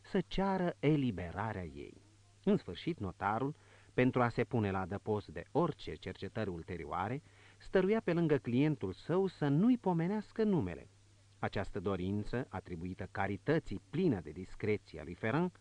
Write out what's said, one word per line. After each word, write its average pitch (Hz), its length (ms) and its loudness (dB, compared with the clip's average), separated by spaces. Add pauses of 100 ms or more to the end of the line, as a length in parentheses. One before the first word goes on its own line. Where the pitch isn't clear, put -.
să - 240 0
ceară 190 520 0
eliberarea 101 840 0
ei. 69 380 -12 (420)
În 202 120 4
sfârșit, 160 420 -6
notarul, 104 560 -2 (400)
pentru 127 280 4
a 120 60 4
se 117 160 0
pune 107 260 2
la 95 100 0
adăpost 98 480 -4
de 85 240 -10
orice 139 420 -2
cercetări 98 560 -6
ulterioare, 87 720 -6 (360)
stăruia 196 420 2
pe 180 120 -2
lângă 160 240 4
clientul 135 560 2
său 190 340 0
să 156 220 0
nu-i 208 300 6
pomenească 190 640 0
numele. 110 460 0 (500)
Această 104 420 -2
dorință, 101 680 -2
atribuită 92 640 -8
carității 101 680 -2 (100)
plină 147 300 2
de 76 100 -12
discreție 92 720 -4
a 76 40 -10
lui 85 100 -8
Ferrand, 143 460 0